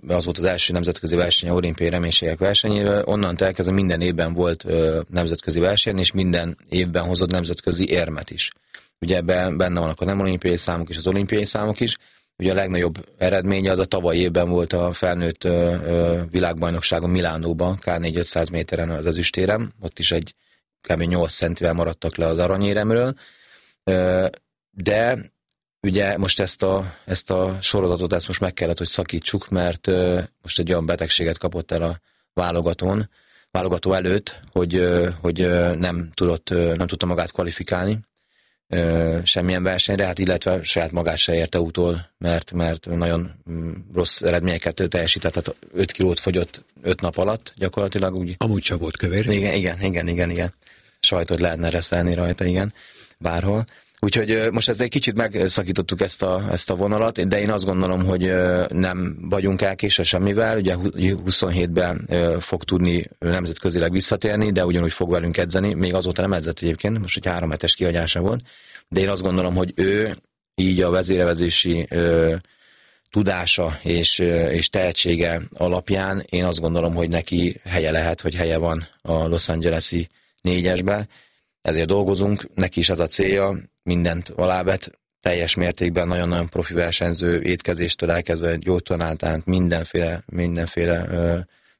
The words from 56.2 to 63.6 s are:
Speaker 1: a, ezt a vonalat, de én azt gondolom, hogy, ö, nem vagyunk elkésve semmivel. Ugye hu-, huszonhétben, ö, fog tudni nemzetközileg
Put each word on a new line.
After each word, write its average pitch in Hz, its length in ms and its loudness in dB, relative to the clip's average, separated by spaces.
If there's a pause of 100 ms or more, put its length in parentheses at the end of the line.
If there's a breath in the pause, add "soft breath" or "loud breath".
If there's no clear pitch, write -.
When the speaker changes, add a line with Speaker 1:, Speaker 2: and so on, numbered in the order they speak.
Speaker 1:
a, 92 300 0
ezt 85 180 -2
a 95 60 0
vonalat, 101 520 0
de 101 140 2
én 104 100 0
azt 101 140 -2
gondolom, 92 400 2
hogy, 92 180 2
ö, 90 460 2
nem 90 480 -2 (120)
vagyunk 95 320 0
elkésve 98 420 0
semmivel. 101 540 2
Ugye 92 160 2
hu-, 90 480 0
huszonhétben, 87 880 0
ö, 85 300 2
fog 87 240 -4
tudni 87 460 2 (100)
nemzetközileg 85 720 0